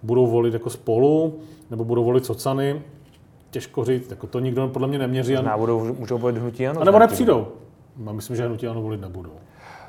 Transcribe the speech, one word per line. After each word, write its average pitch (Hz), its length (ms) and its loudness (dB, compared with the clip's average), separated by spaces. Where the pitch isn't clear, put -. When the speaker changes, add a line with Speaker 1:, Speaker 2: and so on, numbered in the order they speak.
Speaker 1:
budou 120 240 4
volit 117 280 2
jako 113 160 -6
Spolu, 151 680 2
nebo 117 140 -4
budou 120 200 0
volit 123 220 2
Socany, 139 560 -2
těžko - 340 -6
říct, 127 260 -2
jako - 160 -14
to 127 140 -4
nikdo 131 280 -2
podle 131 200 -2
mě 139 100 -2
neměří. 127 380 0
Speaker 2:
Možná 120 220 0
budou, 113 400 0
můžou 120 200 -4
volit 120 180 0
hnutí 120 320 -4
ano 156 120 -4
Speaker 1:
A - 40 2
nebo 196 120 8
Speaker 2:
s - 20 10
nějakým 226 120 8
Speaker 1:
nepřijdou. 147 360 2
Já 107 60 -10
myslím, 110 240 -8
že 120 100 -2
hnutí 117 200 -6
ano 113 160 -6
volit 107 180 -6
nebudou. 90 300 -12